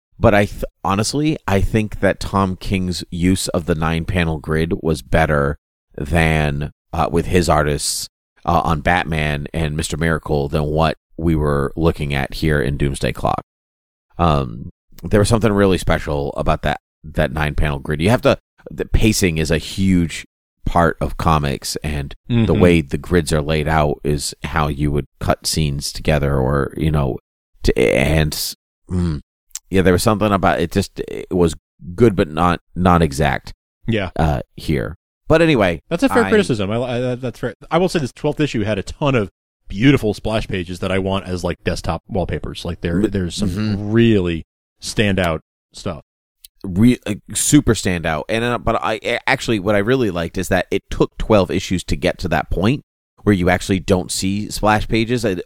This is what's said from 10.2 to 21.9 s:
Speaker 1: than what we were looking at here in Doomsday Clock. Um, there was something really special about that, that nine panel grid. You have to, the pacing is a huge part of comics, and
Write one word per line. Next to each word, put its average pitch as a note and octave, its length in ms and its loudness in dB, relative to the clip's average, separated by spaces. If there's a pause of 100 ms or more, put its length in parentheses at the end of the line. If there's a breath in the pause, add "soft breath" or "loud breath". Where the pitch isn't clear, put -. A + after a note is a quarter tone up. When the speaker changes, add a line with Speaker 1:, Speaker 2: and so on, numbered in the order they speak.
Speaker 1:
than D2 180 -2
what D#2 300 0 (220)
we E2 180 2
were C#2+ 400 0
looking D#2 380 0
at C2+ 220 -4
here D2+ 260 0
in C#2 160 -2
Doomsday C2+ 360 -2
Clock. - 280 -2 (760)
Um, C#2+ 520 -2 (340)
there G2+ 160 2
was G2+ 100 4
something A2 220 2
really G2 260 4
special D2 600 -2
about D#2 240 0
that, D2 180 -2 (240)
that D2+ 280 -2
nine D2+ 240 -2
panel C#2+ 240 0
grid. D2+ 220 -4
You F2+ 100 4
have B2 120 2
to, B2 140 4 (320)
the - 160 -8
pacing G2+ 540 2
is D#2 100 0
a D#2+ 80 2
huge F2+ 680 0 (400)
part E2+ 340 2
of D2+ 180 -4
comics, D2 600 0
and D2 380 -6 (120)